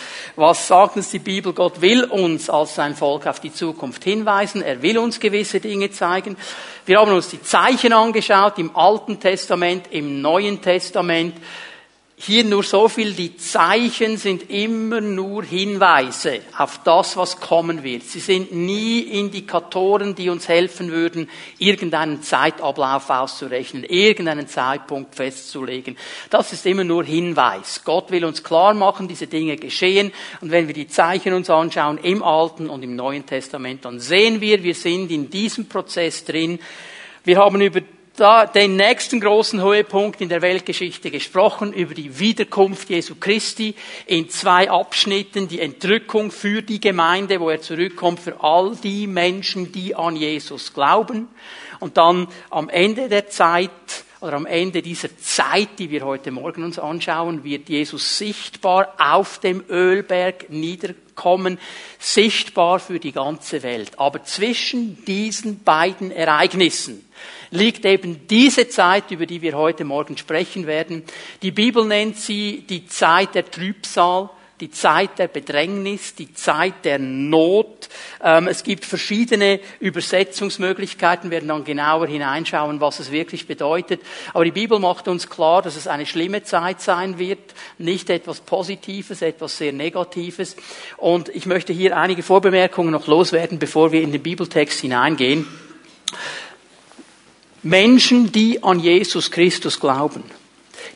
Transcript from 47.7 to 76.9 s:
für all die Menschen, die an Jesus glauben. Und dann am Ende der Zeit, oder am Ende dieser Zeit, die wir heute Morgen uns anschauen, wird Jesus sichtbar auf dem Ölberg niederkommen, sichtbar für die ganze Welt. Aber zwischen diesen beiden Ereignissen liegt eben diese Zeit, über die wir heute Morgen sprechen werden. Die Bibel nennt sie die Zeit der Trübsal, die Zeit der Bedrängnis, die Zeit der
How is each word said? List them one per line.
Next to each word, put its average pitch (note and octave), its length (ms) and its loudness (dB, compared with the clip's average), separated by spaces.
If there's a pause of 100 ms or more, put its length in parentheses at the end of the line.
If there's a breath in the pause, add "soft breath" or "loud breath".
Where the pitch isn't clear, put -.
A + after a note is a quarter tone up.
für - 220 -10
all F#3 340 4
die G3+ 300 -4
Menschen, F3+ 640 -2
die F#3+ 220 -8
an E3 220 -4
Jesus D3+ 580 -8
glauben. G#3+ 540 0 (520 loud breath)
Und F3 160 -10
dann F3 320 6 (220 loud breath)
am D3+ 180 -4
Ende G#3+ 400 0
der G3+ 200 0
Zeit, F3 420 2 (500 soft breath)
oder D#3 140 -6
am D3 120 -6
Ende F3 360 -2
dieser - 360 -10
Zeit, F3 600 0
die E3 120 -8
wir C#3 140 -4
heute C3+ 260 -6
Morgen D3 320 -10
uns E3+ 160 -8
anschauen, D#3+ 640 -4
wird C#3+ 260 -8
Jesus D3 500 -4
sichtbar G3 800 0
auf D#3+ 420 2
dem F#3 280 -2
Ölberg F#3 800 0
niederkommen, F3+ 1120 -2 (400 loud breath)
sichtbar F3+ 800 2
für F3 220 -8
die D3 100 -8
ganze C#3+ 540 -6
Welt. A#2 340 -8
Aber C#3+ 240 0
zwischen A3+ 840 -4
diesen G#3 580 -6
beiden F#3 480 0
Ereignissen D#3+ 920 0 (480 loud breath)
liegt G#3+ 320 0
eben F#3 440 0
diese A#3+ 400 6
Zeit, F#3+ 420 4
über E3 160 -6
die E3+ 160 -10
wir D#3 140 -2
heute D#3+ 280 0
Morgen C#3+ 320 -6
sprechen F3 500 -6
werden. D#3+ 380 -4 (380 loud breath)
Die F#3 100 -4
Bibel A3 320 2
nennt G#3+ 320 0
sie G#3 520 -6
die F3 180 -10
Zeit F3+ 480 2
der F3+ 160 0
Trübsal, F#3 800 -2 (300 soft breath)
die D#3+ 100 -12
Zeit F#3 480 0
der F3+ 100 0
Bedrängnis, F#3+ 840 -4
die - 200 -16
Zeit E3+ 500 -2
der C#3+ 140 2